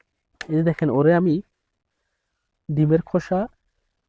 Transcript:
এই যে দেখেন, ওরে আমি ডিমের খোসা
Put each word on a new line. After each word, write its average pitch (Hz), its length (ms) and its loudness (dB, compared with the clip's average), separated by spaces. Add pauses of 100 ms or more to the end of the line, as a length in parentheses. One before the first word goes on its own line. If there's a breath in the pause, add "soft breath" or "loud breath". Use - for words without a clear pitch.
(500)
এই 160 60 -2
যে 165 80 2
দেখেন, 160 260 -2
ওরে 143 240 2
আমি 175 280 0 (1300)
ডিমের 156 300 2
খোসা 185 460 -4 (600)